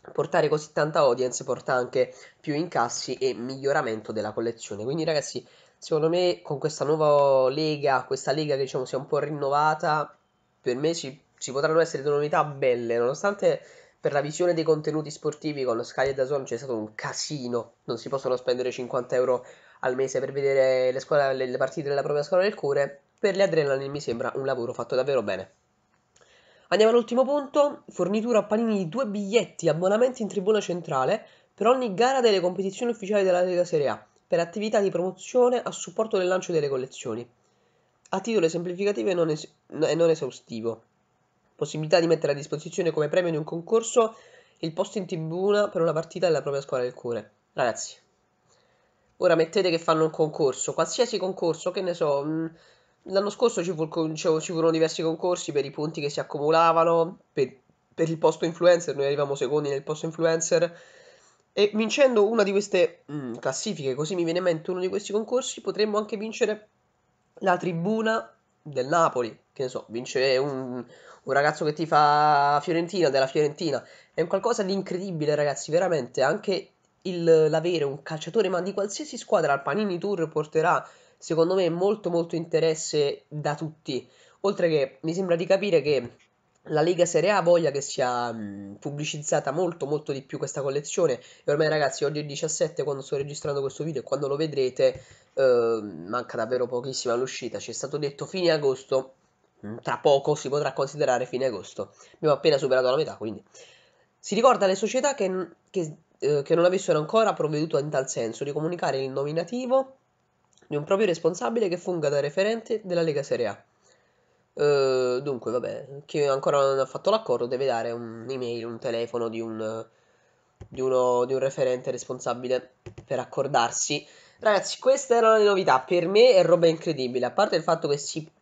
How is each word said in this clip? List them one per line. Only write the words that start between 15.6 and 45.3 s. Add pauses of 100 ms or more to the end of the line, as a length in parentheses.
con
Sky
e
dazon
c'è
stato
un
casino, (120)
non
si
possono
spendere
cinquanta
euro (360)
al
mese
per
vedere
le
scuole,
le,
le
partite
della
propria
squadra
del
cuore, (160)
per
le
Adrenaline
mi
sembra
un
lavoro
fatto
davvero
bene. (1160)
Andiamo
all'ultimo
punto,
fornitura
a
Panini
di
due
biglietti,
abbonamenti
in
tribuna
centrale (300)
per
ogni
gara
delle
competizioni
ufficiali
della
Lega
Serie
A, (220)
per
attività
di
promozione
a
supporto
del
lancio
delle
collezioni. (840)
A
titolo
esemplificativo
e
non
es-, (320)
e
non
esaustivo. (760)
Possibilità
di
mettere
a
disposizione
come
premio
di
un
concorso (440)
il
posto
in
tribuna